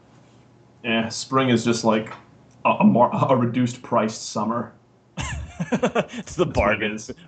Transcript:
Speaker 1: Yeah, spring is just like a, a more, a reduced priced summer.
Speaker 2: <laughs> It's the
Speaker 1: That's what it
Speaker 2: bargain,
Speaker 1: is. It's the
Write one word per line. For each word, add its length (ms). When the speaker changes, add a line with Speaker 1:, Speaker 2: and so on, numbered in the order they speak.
Speaker 1:
Yeah, 260
spring 400
is 160
just 180
like 300
a, 40
a 140
more, 280
a 240
reduced 460
priced 480
summer. 440
Speaker 2:
<laughs> 60
It's 120
the 340
Speaker 1:
That's 320
what 120
it 40
Speaker 2:
bargain, 380
Speaker 1:
is. 180
It's 100
the 80